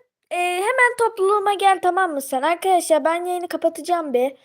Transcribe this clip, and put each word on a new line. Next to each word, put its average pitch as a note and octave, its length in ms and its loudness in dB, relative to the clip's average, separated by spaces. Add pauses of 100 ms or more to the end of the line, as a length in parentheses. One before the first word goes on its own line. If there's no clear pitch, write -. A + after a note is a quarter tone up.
(320)
e, E4+ 60 -6
hemen A4+ 600 0
topluluğuma G#4 540 0
gel F#4+ 280 2
tamam F4+ 300 0
mı C#4 100 -4
sen? C4 200 -4
Arkadaşlar E4 640 2
ben E4+ 200 -2
yayını F4+ 220 -6
kapatacağım D#4+ 640 -4
bir. C4 320 0